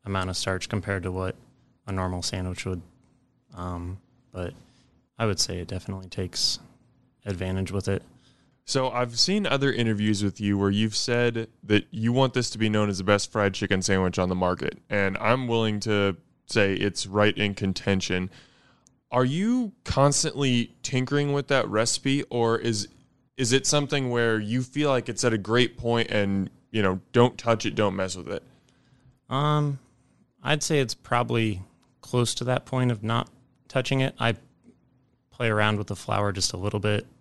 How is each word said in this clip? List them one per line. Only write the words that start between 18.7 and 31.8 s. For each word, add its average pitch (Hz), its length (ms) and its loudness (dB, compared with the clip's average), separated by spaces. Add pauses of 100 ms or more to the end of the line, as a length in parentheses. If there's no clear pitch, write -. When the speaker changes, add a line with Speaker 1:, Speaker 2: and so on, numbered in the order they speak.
Speaker 2:
Are 123 140 2
you 208 480 0 (120)
constantly 135 1000 2
tinkering 143 500 0
with 143 160 -2
that 131 200 2
recipe, 117 640 0
or 117 280 2
is, 107 300 -2 (480)
is 123 160 0
it 135 140 2
something 143 440 0
where 117 300 2
you 113 220 -2
feel 143 260 -2
like 127 200 0
it's 117 160 -4
at 123 80 4
a 113 60 0
great 113 380 2
point 117 340 0
and, 98 400 0 (200)
you 110 120 0
know, 95 180 2 (120)
don't 123 260 6
touch 113 280 0
it, 104 80 -2
don't 101 200 2
mess 95 220 -4
with 85 120 -12
it? 95 140 -6 (840)
Speaker 1:
Um, 147 500 0 (640)
I'd 143 200 0
say 151 180 2
it's 120 140 -2
probably 113 680 0 (380)